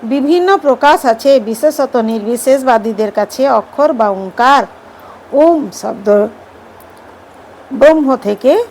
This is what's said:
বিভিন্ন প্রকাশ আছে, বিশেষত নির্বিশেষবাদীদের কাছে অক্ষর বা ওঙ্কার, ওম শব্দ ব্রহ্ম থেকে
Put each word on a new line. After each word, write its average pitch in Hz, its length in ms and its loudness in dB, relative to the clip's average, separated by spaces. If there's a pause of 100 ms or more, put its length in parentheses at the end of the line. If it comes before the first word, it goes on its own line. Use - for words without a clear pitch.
(120)
বিভিন্ন 302 380 0 (160)
প্রকাশ 285 340 2 (120)
আছে, 226 200 0 (180)
বিশেষত 269 440 -2 (160)
নির্বিশেষবাদীদের 226 1080 -2
কাছে 208 260 -4 (160)
অক্ষর 277 300 -2 (100)
বা 220 80 2 (120)
ওঙ্কার, 240 440 0 (800)
ওম 320 200 2 (200)
শব্দ 214 260 -8 (1700)
ব্রহ্ম 302 280 4 (180)
থেকে 208 280 0 (180)